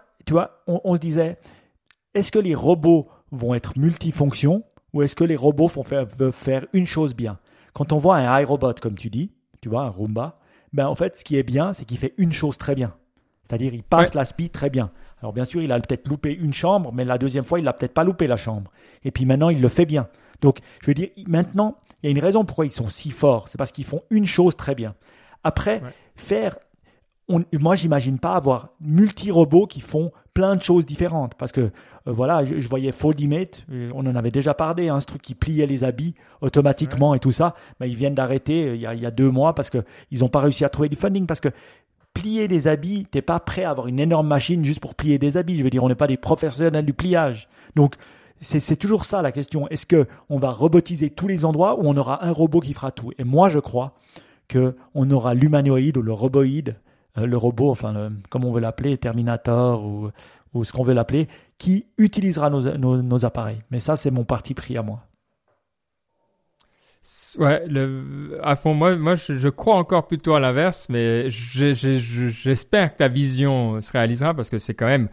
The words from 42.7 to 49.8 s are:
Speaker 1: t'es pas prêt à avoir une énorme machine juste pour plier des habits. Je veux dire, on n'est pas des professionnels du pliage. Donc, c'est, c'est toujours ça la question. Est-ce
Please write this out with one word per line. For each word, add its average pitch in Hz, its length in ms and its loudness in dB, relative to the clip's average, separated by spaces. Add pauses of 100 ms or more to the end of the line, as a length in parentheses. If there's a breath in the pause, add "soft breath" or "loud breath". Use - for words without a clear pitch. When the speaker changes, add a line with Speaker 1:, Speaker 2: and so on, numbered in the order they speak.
Speaker 1:
t'es 139 120 -2
pas 170 180 -2
prêt - 240 -6
à 170 60 -2
avoir 131 160 -4
une 123 120 -4
énorme 156 280 2
machine 147 380 0
juste 147 160 -2
pour - 140 -14
plier 147 240 2
des 143 200 0
habits. 175 180 -2
Je 143 80 0
veux 127 60 2
dire, 127 120 0
on 127 60 4
n'est 127 60 2
pas 147 120 0
des 131 120 0
professionnels 151 680 0
du 143 80 0
pliage. 156 560 0 (260 soft breath)
Donc, 143 200 4 (440 loud breath)
c'est, - 220 -4
c'est - 160 0
toujours 202 300 0
ça 196 160 -2
la 135 100 -2
question. 143 360 -6
Est-ce 156 180 -10